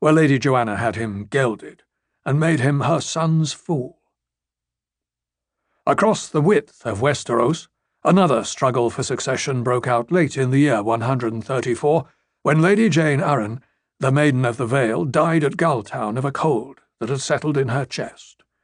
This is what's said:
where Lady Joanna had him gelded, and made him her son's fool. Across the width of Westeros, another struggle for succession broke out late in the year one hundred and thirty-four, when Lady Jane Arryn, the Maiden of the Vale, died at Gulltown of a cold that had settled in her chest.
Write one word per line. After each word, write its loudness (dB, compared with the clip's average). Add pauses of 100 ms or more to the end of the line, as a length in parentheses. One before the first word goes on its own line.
where 4
Lady 4
Joanna 0
had -2
him -6
gelded, -2 (420)
and 0
made 2
him 0
her 0
son's -2
fool. -8 (1900)
Across 2
the 0
width 2
of -4
Westeros, 0 (360)
another 4
struggle -2
for -6
succession -4
broke -2
out -2
late 0
in 0
the 2
year 2
one -2
hundred -2
and -6
thirty-four, -2 (340)
when 2
Lady 4
Jane 2
Arryn, -2 (380)
the 0
Maiden 2
of -2
the -4
Vale, 0
died 0
at -2
Gulltown -2
of -4
a -4
cold -4 (180)
that -6
had -4
settled -2
in 0
her -4
chest. -14 (200)